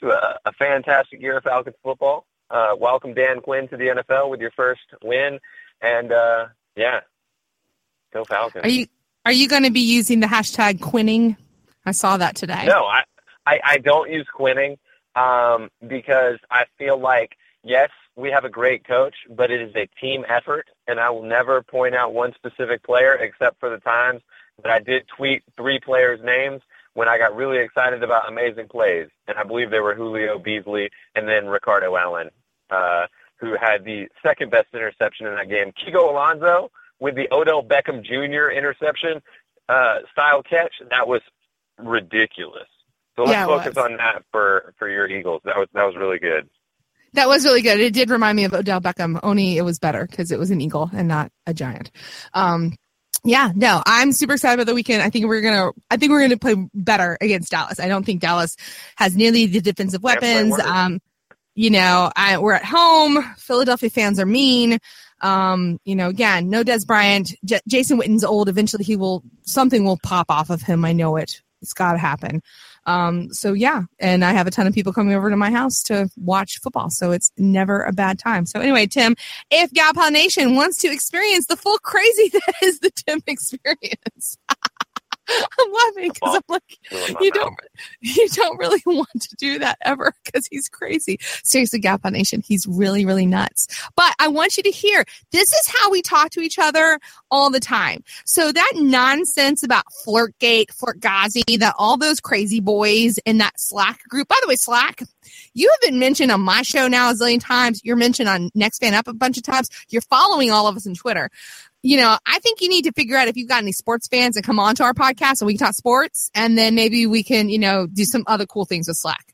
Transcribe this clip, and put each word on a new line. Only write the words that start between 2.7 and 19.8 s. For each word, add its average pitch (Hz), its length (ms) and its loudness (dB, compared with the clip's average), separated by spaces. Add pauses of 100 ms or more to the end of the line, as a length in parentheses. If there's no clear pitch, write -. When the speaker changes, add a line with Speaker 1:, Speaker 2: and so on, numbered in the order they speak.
Speaker 1:
welcome 123 360 -2
Dan 127 260 0
Quinn 135 300 -6
to 135 80 -14
the 127 120 -2
N 123 100 -2
F - 100 -6
L 135 200 0
with 123 120 -8
your 117 100 -8
first 127 300 -2 (200)
win. 135 380 -4 (420)
And, 117 300 -2
uh, 117 360 0 (280)
yeah, 117 240 -2 (1120)
go 110 120 -8
Falcons. 110 400 -6
Speaker 2:
Are 220 40 0
you, 254 180 -2 (380)
are 240 60 0
you 254 160 4
gonna 269 240 2
be 233 80 0
using 233 400 2
the 220 80 2
hashtag 208 540 0
Quinning? 220 560 0 (480)
I 190 60 -4
saw 190 260 0
that 180 180 -2
today. 180 300 -4
Speaker 1:
No, 170 180 4
I, 110 200 0 (420)
I, 147 180 2
I 143 140 4
don't 147 340 2
use 151 220 -6
Quinning, 135 440 -2 (380)
um, 120 540 2 (180)
because 127 500 -2 (140)
I 123 140 2 (120)
feel 139 220 -2
like, 127 380 -2 (260)
yes, 127 260 0 (280)
we 135 140 -8
have 135 140 0
a 127 40 -10
great 120 360 -2
coach, 131 300 -2 (140)
but 120 220 -2
it 120 100 -4
is 107 140 -14
a 104 120 -6 (140)